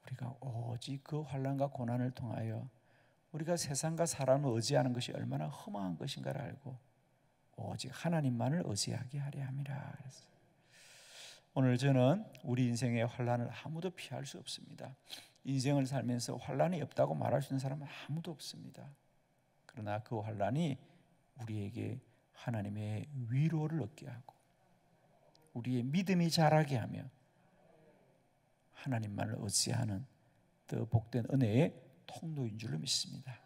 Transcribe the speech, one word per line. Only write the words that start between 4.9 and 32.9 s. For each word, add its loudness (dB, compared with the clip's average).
것이 -2
얼마나 -2
허망한 -6
것인가를 -4
알고, -8
오직 -6
하나님만을 2
의지하게 -2
하려 -6
함이라. -6
그래서 -16
오늘 6
저는 6
우리 4
인생의 2
환난을 0
아무도 -6
피할 -10
수 -10
없습니다. -12
인생을 2
살면서 -2
환난이 0
없다고 2
말할 2
수 -4
있는 0
사람은 -4
아무도 -4
없습니다. -12
그러나 -4
그 -4
환난이 0
우리에게 -4
하나님의 -4
위로를 2
얻게 -8
하고, -14
우리의 0
믿음이 2
자라게 6
하며, -4
하나님만을 -2
의지하는 0
또 0
복된 2
은혜의 6
통로인 -4
줄로 -4
믿습니다. -4